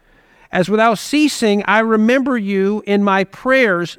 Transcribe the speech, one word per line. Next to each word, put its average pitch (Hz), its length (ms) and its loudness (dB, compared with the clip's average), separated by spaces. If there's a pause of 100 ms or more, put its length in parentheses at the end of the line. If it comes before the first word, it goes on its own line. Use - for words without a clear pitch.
(500)
As 180 180 -2
without 220 300 0
ceasing, 233 680 0
I 202 140 2
remember 233 580 0
you 196 480 -2
in 202 180 0
my 196 200 0
prayers 202 760 -2